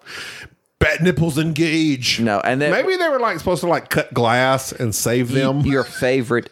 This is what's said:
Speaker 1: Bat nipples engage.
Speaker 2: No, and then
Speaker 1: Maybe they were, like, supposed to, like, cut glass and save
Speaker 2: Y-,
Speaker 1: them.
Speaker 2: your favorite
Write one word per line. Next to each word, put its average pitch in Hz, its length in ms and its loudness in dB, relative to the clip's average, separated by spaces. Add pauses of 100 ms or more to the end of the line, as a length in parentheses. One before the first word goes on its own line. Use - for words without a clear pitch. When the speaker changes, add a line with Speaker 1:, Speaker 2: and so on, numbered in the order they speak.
(800)
Speaker 1:
Bat 151 240 2
nipples 160 340 2
engage. 156 840 0
Speaker 2:
No, 107 200 2
and 127 200 0
then 147 120 2
Speaker 1:
Maybe 359 260 0
they 349 120 0
were, 269 100 0
like, 214 180 -2
supposed 165 240 -2
to, 180 60 -2
like, 156 220 0
cut 151 240 -2
glass 123 580 2
and 113 240 -4
save 120 360 0
Speaker 2:
Y-, 135 100 0
Speaker 1:
them. 135 200 0
Speaker 2:
your 135 220 2
favorite 123 680 -2